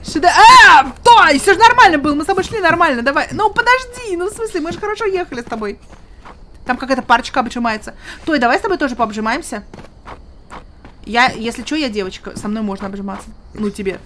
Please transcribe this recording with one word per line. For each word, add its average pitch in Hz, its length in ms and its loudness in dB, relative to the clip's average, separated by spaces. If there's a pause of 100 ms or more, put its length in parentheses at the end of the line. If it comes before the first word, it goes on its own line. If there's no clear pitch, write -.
Сюда. 349 280 2 (380)
А, 719 220 6 (120)
Той, 359 360 6
всё 381 140 2
же 339 60 0
нормально 453 380 6
было, 285 160 -2
мы 302 100 -4
с - 40 -6
тобой 381 160 -2
шли 453 160 -6
нормально, 330 420 0
давай. 277 300 -2
Ну, 415 180 -2
подожди, 480 680 -2
ну, 359 120 -6
в - 40 -10
смысле, 427 280 -8
мы 330 100 -8
же 349 80 -12
хорошо 415 260 -8
ехали 359 360 -6
с 240 40 -14
тобой. 220 340 -10 (880)
Там 254 120 -4
какая-то 254 240 -4
парочка 247 380 -2
обжимается. 226 560 -6 (300)
Той, 302 140 -2
давай 247 180 2
с - 40 -4
тобой 381 160 -4
тоже 254 180 -6
пообжимаемся. 220 680 -6 (1400)
Я, 240 220 0
если 226 360 -8
чё, 294 120 -8
я 294 140 -4
девочка, 196 480 -10
со 208 100 -10
мной 214 160 -6
можно 196 240 -8
обжиматься. 196 420 -12 (240)
Ну, 214 160 -6
тебе. 190 360 -8